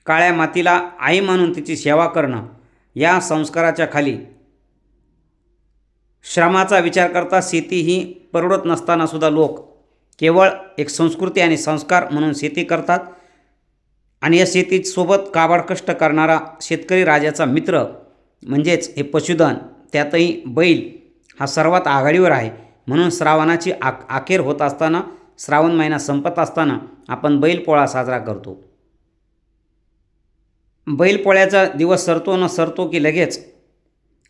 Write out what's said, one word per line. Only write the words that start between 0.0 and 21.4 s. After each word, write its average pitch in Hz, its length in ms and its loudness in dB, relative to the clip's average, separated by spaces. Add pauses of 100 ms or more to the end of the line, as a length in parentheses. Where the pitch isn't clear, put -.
काळ्या 170 280 4
मातीला 170 560 0 (100)
आई 156 200 2
मानून 185 360 2
तिची 156 200 -6
सेवा 151 320 2
करणं, 131 400 -2 (480)
या 170 240 2
संस्काराच्या 160 720 -2
खाली 143 260 -2 (2000)
श्रमाचा 185 540 2
विचार 175 340 2
करता 180 300 0
शेती 175 380 -4
ही 170 320 -2 (200)
परवडत 180 320 0
नसतानासुद्धा 160 640 0
लोक 151 300 0 (600)
केवळ 175 300 4 (280)
एक 147 120 -4
संस्कृती 165 520 -2
आणि 160 160 2
संस्कार 156 520 -2
म्हणून 147 240 0
शेती 147 300 -4
करतात 170 360 -2 (1200)
आणि 160 160 4
या 180 100 6
शेतीसोबत 185 840 0
काबाड 165 280 2
कष्ट 175 300 -6
करणारा 156 480 2 (220)
शेतकरी 180 420 0
राजाचा 151 420 2
मित्र 151 380 0 (600)
म्हणजेच 151 520 -2
हे 143 80 -4
पशुधन, 151 520 0 (380)
त्यातही 165 520 0
बैल 147 520 0 (420)
हा 139 60 -4